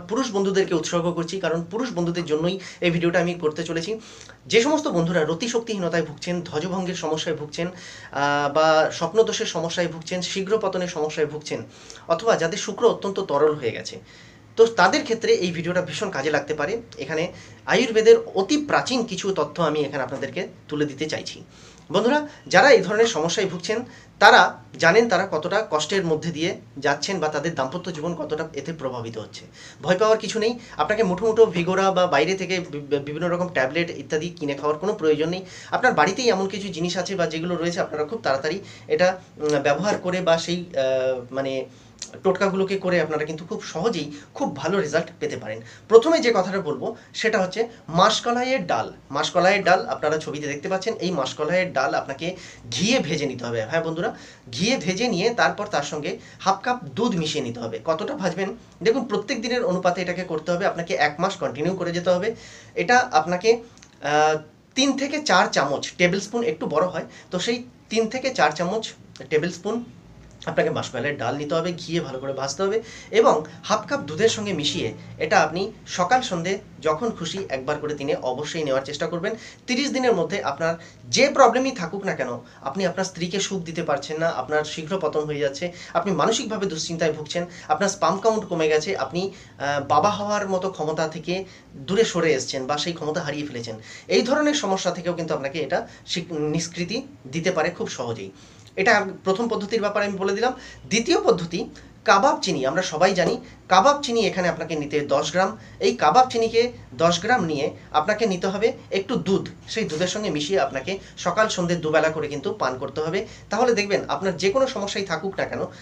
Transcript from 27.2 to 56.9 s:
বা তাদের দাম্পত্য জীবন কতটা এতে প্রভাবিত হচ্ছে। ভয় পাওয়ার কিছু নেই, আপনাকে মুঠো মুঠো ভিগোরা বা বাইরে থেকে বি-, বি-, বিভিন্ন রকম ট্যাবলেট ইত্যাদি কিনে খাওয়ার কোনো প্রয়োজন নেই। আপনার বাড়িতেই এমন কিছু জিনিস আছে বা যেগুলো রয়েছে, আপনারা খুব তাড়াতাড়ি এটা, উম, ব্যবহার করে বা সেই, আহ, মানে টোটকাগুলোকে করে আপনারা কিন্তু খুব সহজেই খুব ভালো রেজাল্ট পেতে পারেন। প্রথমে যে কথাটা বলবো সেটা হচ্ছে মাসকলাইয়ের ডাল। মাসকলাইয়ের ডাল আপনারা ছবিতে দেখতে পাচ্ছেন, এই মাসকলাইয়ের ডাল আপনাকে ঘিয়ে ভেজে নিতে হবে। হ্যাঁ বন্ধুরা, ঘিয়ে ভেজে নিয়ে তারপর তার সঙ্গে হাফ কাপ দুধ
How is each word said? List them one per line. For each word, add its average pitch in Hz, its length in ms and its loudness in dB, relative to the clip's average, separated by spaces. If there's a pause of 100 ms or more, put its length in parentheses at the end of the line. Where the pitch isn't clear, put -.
বা 151 80 0
তাদের 151 260 -2
দাম্পত্য 165 380 -4
জীবন 160 220 -6
কতটা 160 400 -6
এতে 143 180 -8
প্রভাবিত 123 460 -8
হচ্ছে। - 260 -12 (380)
ভয় 185 160 2
পাওয়ার 220 200 6
কিছু 220 200 -6
নেই, 226 200 0 (180)
আপনাকে 208 260 2
মুঠো 180 240 0
মুঠো 220 200 8
ভিগোরা 180 440 2
বা 180 160 4
বাইরে 165 280 4
থেকে 185 260 -2
বি-, 147 300 -8
বি-, 143 160 0
বিভিন্ন 156 220 -4
রকম 175 200 -2
ট্যাবলেট 160 420 0
ইত্যাদি 156 380 -4
কিনে 147 260 -4
খাওয়ার 151 240 0
কোনো 202 160 -2
প্রয়োজন 156 340 2
নেই। 185 140 -4 (280)
আপনার 247 220 4
বাড়িতেই 190 380 4
এমন 190 180 2
কিছু 196 200 -8
জিনিস 175 280 -4
আছে 190 180 -4
বা 175 120 2
যেগুলো 160 300 -2
রয়েছে, 170 240 -2
আপনারা 151 240 -4
খুব 147 180 -6
তাড়াতাড়ি 156 380 0 (280)
এটা, 165 200 4 (280)
উম, 151 300 0
ব্যবহার 185 320 2
করে 180 220 -2
বা 165 180 4
সেই, 170 220 -2
আহ, 131 600 0 (100)
মানে 131 360 -4 (580)
টোটকাগুলোকে 190 520 2
করে 180 240 0
আপনারা 151 240 -2
কিন্তু 156 200 -8
খুব 190 180 -8
সহজেই 165 500 -2 (220)
খুব 202 220 -4
ভালো 175 240 0
রেজাল্ট 156 280 0 (120)
পেতে 147 160 -4
পারেন। 110 220 -10 (300)
প্রথমে 294 320 8
যে 240 140 4
কথাটা 190 260 0
বলবো 175 360 -4 (180)
সেটা 214 280 0
হচ্ছে 220 260 -2 (200)
মাসকলাইয়ের 233 800 2
ডাল। 110 260 -2 (180)
মাসকলাইয়ের 175 540 2
ডাল 175 300 6
আপনারা 156 240 0
ছবিতে 147 280 -8
দেখতে 143 220 -6
পাচ্ছেন, 170 260 -2
এই 175 160 -4
মাসকলাইয়ের 165 600 -2
ডাল 139 220 0
আপনাকে 143 420 -4 (340)
ঘিয়ে 190 280 2
ভেজে 160 280 -2
নিতে 120 180 -6
হবে। 117 160 -2 (100)
হ্যাঁ 160 140 0
বন্ধুরা, 165 300 -4 (380)
ঘিয়ে 202 240 0
ভেজে 185 320 -2
নিয়ে 214 260 0
তারপর 170 320 0
তার 147 160 -2
সঙ্গে 156 360 -6 (260)
হাফ 190 180 2
কাপ 247 220 -2
দুধ 202 320 -2